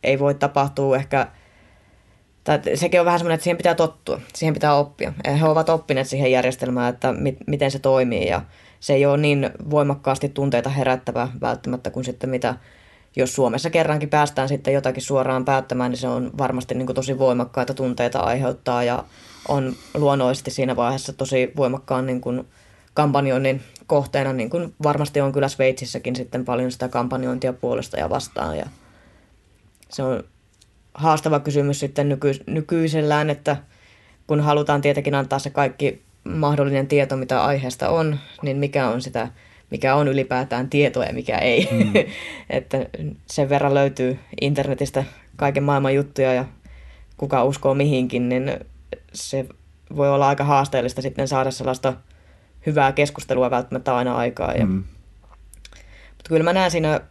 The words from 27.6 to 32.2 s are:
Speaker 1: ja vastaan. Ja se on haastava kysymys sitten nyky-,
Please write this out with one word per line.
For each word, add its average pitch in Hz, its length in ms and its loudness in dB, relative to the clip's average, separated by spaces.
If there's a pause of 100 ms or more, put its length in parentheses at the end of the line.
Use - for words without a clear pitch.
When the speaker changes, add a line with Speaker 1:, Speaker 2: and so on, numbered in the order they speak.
Speaker 1:
ja 78 120 -4
vastaan. 80 480 -4
Ja - 80 -8 (1200)
se - 140 -8
on 131 220 -2 (680)
haastava 151 460 2
kysymys 143 400 0
sitten 143 280 -2
nyky-, 143 380 0